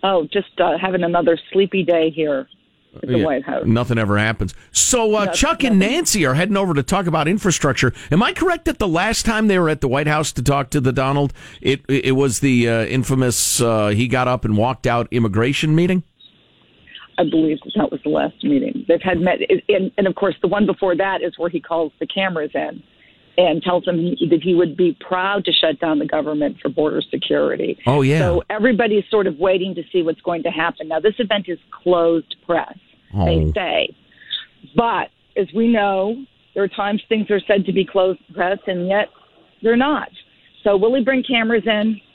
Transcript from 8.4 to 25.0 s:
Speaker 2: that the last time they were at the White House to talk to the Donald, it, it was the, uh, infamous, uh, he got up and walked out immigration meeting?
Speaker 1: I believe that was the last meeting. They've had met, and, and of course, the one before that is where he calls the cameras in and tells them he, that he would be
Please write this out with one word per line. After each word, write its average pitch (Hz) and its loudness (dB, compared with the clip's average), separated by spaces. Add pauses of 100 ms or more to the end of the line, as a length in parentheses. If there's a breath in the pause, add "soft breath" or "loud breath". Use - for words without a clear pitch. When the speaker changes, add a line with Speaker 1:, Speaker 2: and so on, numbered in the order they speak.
Speaker 2:
that 311 -2
the 214 0
last 185 0
time 220 2
they 196 4
were 165 2
at 156 -2
the 143 -2
White 139 0
House 151 0
to - -6
talk 139 0
to 147 0
the 131 2
Donald, 135 0 (280 loud breath)
it, 135 0
it 135 2
was 135 2
the, 123 2
uh, 113 0
infamous, 127 0
uh, 110 2
he 107 2
got 127 0
up 123 -2
and 107 0
walked 123 -2
out 117 0
immigration 120 0
meeting? 180 2 (1160 loud breath)
Speaker 1:
I 175 2
believe 156 2 (160)
that - 0
was - -8
the 147 -4
last 151 -2
meeting. - 0
They've 165 2
had 180 0
met, 180 0 (320)
and, 190 0
and 196 2
of 180 -2
course, 190 -2
the 190 0
one 202 2
before 190 0
that 190 -2
is 170 -6
where 170 -4
he 165 -4
calls 165 -4
the 160 -6
cameras 175 -4
in - -6 (560 soft breath)
and 170 2
tells 180 0
them 175 -2
he, 170 -2
that 160 4
he 180 2
would 170 2
be 180 2